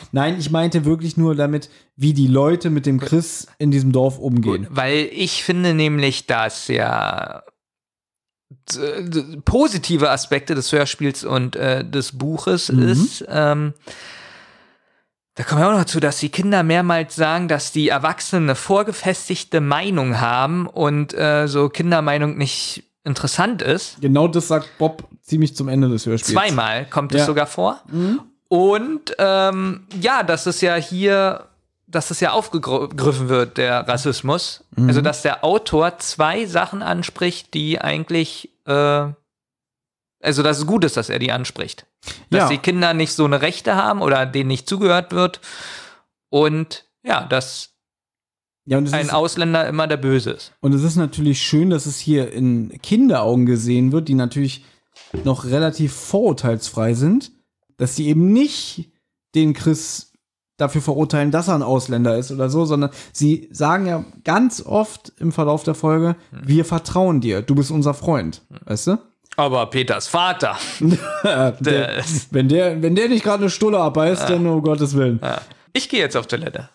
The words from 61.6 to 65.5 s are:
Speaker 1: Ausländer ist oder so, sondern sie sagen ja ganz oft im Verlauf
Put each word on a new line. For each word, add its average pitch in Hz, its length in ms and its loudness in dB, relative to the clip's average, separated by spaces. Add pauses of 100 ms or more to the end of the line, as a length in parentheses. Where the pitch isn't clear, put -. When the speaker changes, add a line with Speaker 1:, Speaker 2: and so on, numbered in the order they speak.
Speaker 1:
Ausländer 120 560 2
ist 131 140 -6
oder 131 180 -2
so, 160 140 2
sondern 147 260 0 (220)
sie 156 400 0
sagen 175 340 0
ja 165 180 -4 (200)
ganz 220 360 2
oft - 580 -4
im 165 140 -2
Verlauf 151 300 0